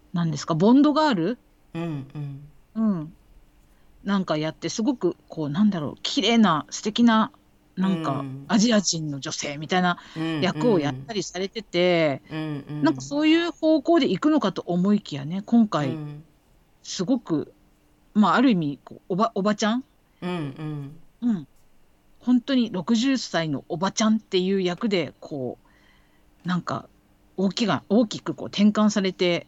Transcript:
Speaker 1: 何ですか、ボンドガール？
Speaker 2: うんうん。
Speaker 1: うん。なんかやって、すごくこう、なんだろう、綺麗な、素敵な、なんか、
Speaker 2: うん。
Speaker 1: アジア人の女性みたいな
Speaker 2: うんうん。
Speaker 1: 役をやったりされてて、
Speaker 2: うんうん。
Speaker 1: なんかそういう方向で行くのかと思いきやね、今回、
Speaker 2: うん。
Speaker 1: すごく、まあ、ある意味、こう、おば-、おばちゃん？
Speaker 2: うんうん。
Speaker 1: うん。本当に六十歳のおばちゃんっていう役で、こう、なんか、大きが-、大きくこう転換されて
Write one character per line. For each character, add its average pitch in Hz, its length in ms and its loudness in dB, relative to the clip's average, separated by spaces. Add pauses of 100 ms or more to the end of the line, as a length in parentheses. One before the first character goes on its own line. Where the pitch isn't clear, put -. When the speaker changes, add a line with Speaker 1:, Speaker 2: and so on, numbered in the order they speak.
(120)
Speaker 1:
何 170 180 -2
で 147 60 -4
す - 100 -10
か、 165 80 0
ボ 202 200 6
ン 285 80 8
ド 302 100 4
ガ 302 160 2
ー 254 60 2
ル？ 180 240 -2 (340)
Speaker 2:
う 165 60 -8
ん 151 360 -6
う 151 40 -12
ん。 143 240 -12 (320)
Speaker 1:
う 220 260 0
ん。 160 120 -10 (920)
な 196 140 0
ん 180 80 -2
か 156 100 0
や 156 140 -2
っ - 40 -10
て、 - 140 -8
す 220 140 -6
ご 254 120 0
く 180 220 -2 (120)
こ 156 160 -8
う、 143 60 -4
な 180 140 2
ん 208 60 6
だ 175 100 -2
ろ 139 160 -6
う、 - 60 -20
綺 - 200 -4
麗 233 160 2
な、 175 320 4
素 - 120 -12
敵 214 200 0
な、 220 300 4 (440)
な 185 120 0
ん 160 140 0
か、 139 180 -2
Speaker 2:
う - 20 -8
ん。 135 260 -12
Speaker 1:
ア 233 100 2
ジ 233 160 4
ア 208 60 4
人 160 300 -4
の 139 100 -8
女 156 120 -8
性 143 240 -8
み 151 120 -10
た 185 100 2
い 185 40 2
な 175 160 2 (180)
Speaker 2:
う 160 40 -6
ん - 20 -4
う 160 40 -4 (120)
ん。 - 40 -2
Speaker 1:
役 180 280 0
を 185 80 4
や 143 120 -2
っ 131 40 -4
た 135 200 -12
り 190 80 -2
さ - 160 -10
れ 190 100 -4
て 220 140 -12
て、 170 680 0
Speaker 2:
う 151 40 -10
ん 156 340 -8
う 147 60 -10
ん。 147 80 -6
Speaker 1:
な - 80 4
ん - 40 0
か 131 60 -12
そ 285 200 -6
う 311 80 2
い 320 140 6
う 339 100 -4
方 311 300 2
向 339 180 4
で 262 80 2
行 180 120 -2
く 302 100 2
の 311 100 4
か 190 120 0
と - 140 -8
思 180 280 2
い 202 60 2
き - 160 -12
や 135 80 -8
ね、 185 220 -6
今 233 220 4
回、 147 220 0
Speaker 2:
う 156 80 -6
ん。 147 260 -12 (580)
Speaker 1:
す - 220 -8
ご 233 140 0
く、 - 340 -4 (640)
ま 202 160 4
あ、 160 40 4
あ 214 80 4
る 269 80 6
意 208 40 4
味、 147 300 -2
こ - 120 -20
う、 - 120 -20
お 185 80 -2
ば-、 214 180 0
お 196 80 -2
ば 208 120 0
ち 220 100 -4
ゃ 220 120 0
ん？ 262 80 -6 (360)
Speaker 2:
う 175 60 -6
ん 180 40 -4 (920)
う 240 40 -2
ん。 240 40 0
Speaker 1:
う - 20 2
ん。 160 160 -6 (720)
本 247 220 2
当 269 120 -2
に 240 160 2
六 185 240 -2
十 262 220 2
歳 165 320 -2
の 139 220 -4
お 170 80 -4
ば 190 140 -2
ち - 100 -2
ゃ 220 80 4
ん 220 80 4
っ - 20 -20
て - 180 -2
い 185 160 0
う 196 60 0
役 180 300 -2
で、 175 300 -2
こ 131 360 -8 (880)
う、 170 40 -10
な 180 80 0
ん 165 60 -4
か、 - 240 -8 (500)
大 190 140 0
き 233 160 -2
が-、 165 220 0
大 220 180 4
き 151 140 -8
く - 140 -6
こ - 100 -12
う - 40 -8
転 - 180 2
換 214 240 4
さ 208 100 0
れ 190 120 0
て 175 360 0